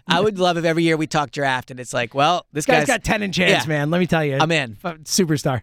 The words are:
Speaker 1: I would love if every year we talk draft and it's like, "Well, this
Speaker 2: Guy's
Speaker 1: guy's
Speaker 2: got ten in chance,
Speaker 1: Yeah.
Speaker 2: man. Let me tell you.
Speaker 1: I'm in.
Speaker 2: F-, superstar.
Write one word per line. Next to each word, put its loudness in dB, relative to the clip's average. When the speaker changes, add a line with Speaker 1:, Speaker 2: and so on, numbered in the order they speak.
Speaker 1:
I 0
would 0
love 2
if -2
every 2
year 2
we -4
talk -4
draft -4
and -14
it's -12
like, -4
"Well, 0
this -4
Speaker 2:
Guy's 4
Speaker 1:
guy's 0
Speaker 2:
got 0
ten 0
in -4
chance, 2
Speaker 1:
Yeah. -4
Speaker 2:
man. 0
Let 2
me 2
tell 0
you. -2
Speaker 1:
I'm 2
in. -2
Speaker 2:
F-, -8
superstar. 0